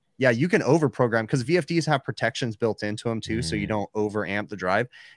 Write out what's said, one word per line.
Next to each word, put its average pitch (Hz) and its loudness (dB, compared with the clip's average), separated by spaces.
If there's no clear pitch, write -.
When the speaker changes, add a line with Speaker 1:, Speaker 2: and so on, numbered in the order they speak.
Speaker 1:
yeah, 127 4
you 127 2
can 175 2
overprogram 120 2
'cause 135 0
V 160 2
F 160 -2
Ds 165 0
have 147 2
protections 113 -4
built 110 -2
into 107 -4
'em 113 -4
too, 110 -4
so 92 -4
you 101 -2
Speaker 2:
Mm. 95 -4
Speaker 1:
don't 104 -4
overamp 104 -2
the 104 -10
drive, 95 0